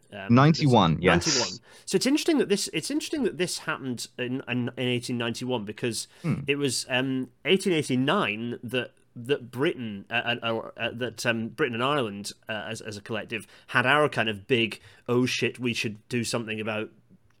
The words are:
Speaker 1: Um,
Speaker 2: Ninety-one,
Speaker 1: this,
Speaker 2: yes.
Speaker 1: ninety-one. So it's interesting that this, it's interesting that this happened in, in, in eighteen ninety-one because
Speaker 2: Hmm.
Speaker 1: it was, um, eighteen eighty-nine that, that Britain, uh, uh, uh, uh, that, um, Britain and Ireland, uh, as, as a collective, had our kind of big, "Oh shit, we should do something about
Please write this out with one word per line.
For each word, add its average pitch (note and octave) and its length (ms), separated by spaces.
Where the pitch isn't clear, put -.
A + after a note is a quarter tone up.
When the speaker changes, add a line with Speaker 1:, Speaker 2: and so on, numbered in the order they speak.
Speaker 1:
Um, G2+ 220
Speaker 2:
Ninety-one, B2 640
Speaker 1:
this, E2+ 80
Speaker 2:
yes. F2 220
Speaker 1:
ninety-one. C3+ 340
So - 100
it's F#3 100
interesting D4+ 340
that F3+ 100
this, G3+ 240
it's D#3+ 180
interesting D4+ 320
that D#3 140
this E3+ 220
happened C3 480
in, B2+ 300
in, A#2+ 300
in B2+ 100
eighteen B2 300
ninety-one A#2+ 480
because A2+ 420
Speaker 2:
Hmm. D3 260
Speaker 1:
it C#3+ 80
was, C#3 340
um, C3 400
eighteen F#3 300
eighty-nine B2+ 920
that, B2 280
that A#2+ 340
Britain, A#2 580
uh, A2+ 40
uh, A#2+ 300
uh, A2+ 340
uh, A2+ 160
that, A#2 320
um, A2+ 240
Britain A#2+ 260
and A#2+ 80
Ireland, A#2 480
uh, G#2+ 180
as, A2 140
as G#2 160
a G2+ 40
collective, G#2 460
had B2+ 180
our C#3+ 240
kind A2+ 200
of G2 180
big, A2+ 320
"Oh B2 180
shit, - 340
we A#2+ 140
should G#2+ 360
do A#2+ 140
something A2 360
about A2 300